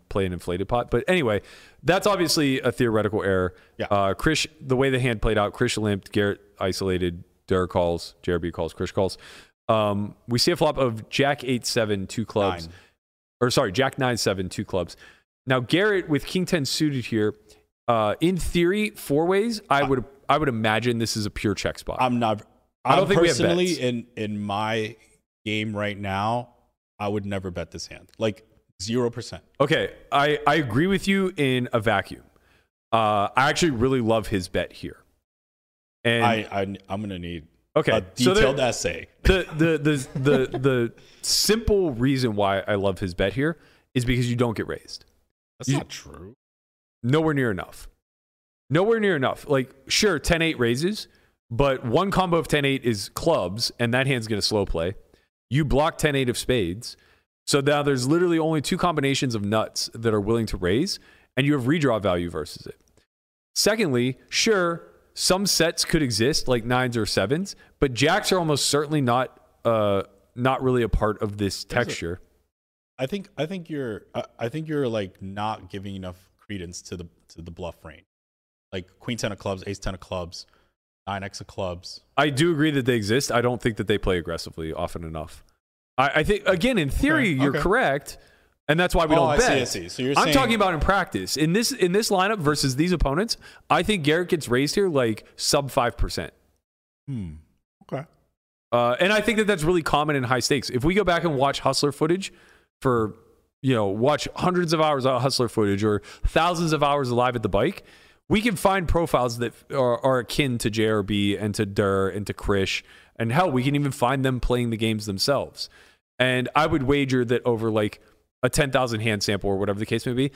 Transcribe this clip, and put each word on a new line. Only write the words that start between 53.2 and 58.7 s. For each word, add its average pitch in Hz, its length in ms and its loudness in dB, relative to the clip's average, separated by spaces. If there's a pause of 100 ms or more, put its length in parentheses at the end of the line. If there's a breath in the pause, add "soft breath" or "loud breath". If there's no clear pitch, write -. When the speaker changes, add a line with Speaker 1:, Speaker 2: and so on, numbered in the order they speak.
Speaker 1:
and 120 140 0
that 131 140 2
hand's 123 200 -2
gonna 107 140 -2
slow 101 240 2
play. 87 300 -2 (560 soft breath)
You 143 160 2
block 147 320 2
ten 147 180 0
eight 127 140 0
of 110 80 -4
spades. 110 580 -2 (500 soft breath)
So 143 140 2
now 147 220 2
there's 135 260 0
literally 170 300 2
only 160 240 0
two - 160 -4